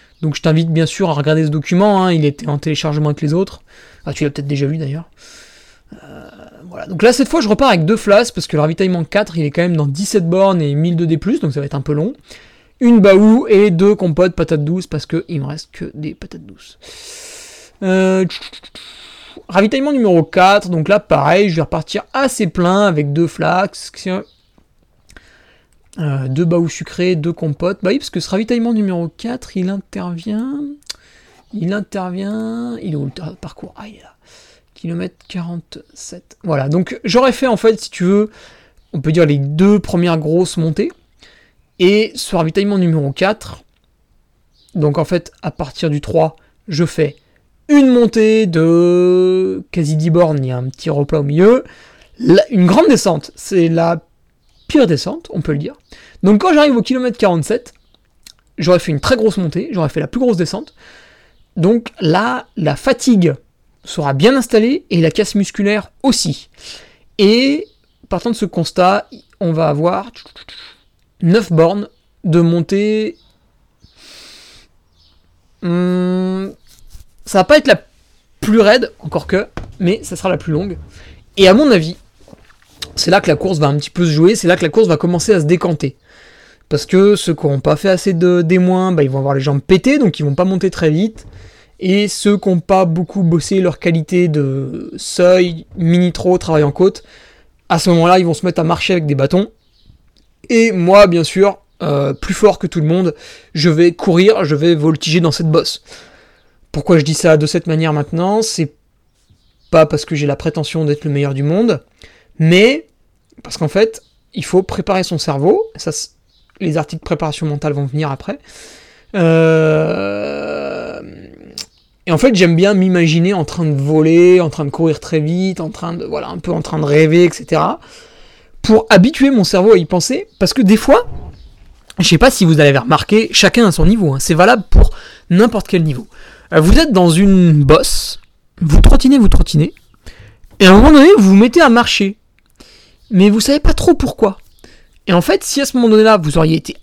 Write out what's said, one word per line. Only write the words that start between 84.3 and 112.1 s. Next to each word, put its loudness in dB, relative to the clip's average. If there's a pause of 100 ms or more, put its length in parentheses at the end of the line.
c'est -4
là 2
que -4
la 0
course 2
va 0
commencer -2
à 0
se -2
décanter. -2 (720)
Parce -4
que 4
ceux -2
qui -4
n'auront -2
pas 0
fait -4
assez 0
de 2
D 2
moins, 0
bah, 0
ils -2
vont -4
avoir -2
les -2
jambes -2
pétées, 0
donc 0
ils -4
vont -2
pas -2
monter -2
très -2
vite. -4 (520)
Et -2
ceux -2
qui -6
n'ont 0
pas 0
beaucoup -4
bossé 0
leur -2
qualité -2
de -6
seuil, 0 (100)
mini-trot, 0
travail 0
en 0
côte, -2 (640)
à 0
ce 0
moment-là, 4
ils 2
vont -2
se -6
mettre -4
à -2
marcher -2
avec -2
des -2
bâtons. -2 (960)
Et 2
moi, 6
bien 2
sûr, 0 (240)
euh, -2
plus -8
fort 2
que -6
tout -6
le -2
monde, 0 (400)
je 0
vais 2
courir, 2
je -2
vais 0
voltiger 0
dans 0
cette -2
bosse. -2 (920)
Pourquoi 2
je 0
dis -2
ça 2
de 0
cette -4
manière -2
maintenant ? -2
C'est -6 (960)
pas 4
parce -6
que -8
j'ai -4
la -2
prétention -6
d'être -4
le -4
meilleur -4
du -6
monde, 0 (560)